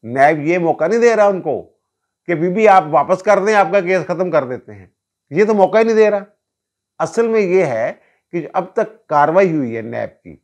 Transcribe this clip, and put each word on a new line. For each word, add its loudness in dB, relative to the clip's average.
नैब 0
ये -2
मौका -2
नहीं 0
दे 4
रहा 2
उनको -4
कि -2
बीबी -2
आप 6
वापस 0
कर 2
दें, 0
आपका 2
केस -2
ख़त्म -4
कर 0
देते -12
हैं, -20
ये 0
तो 0
मौका 2
ही 2
नहीं 0
दे 4
रहा। -4
असल -2
में 0
ये 2
है -4
कि -6
जो -12
अब -6
तक -2
कार्रवाई 2
हुई -4
है -8
नैब -8
की -20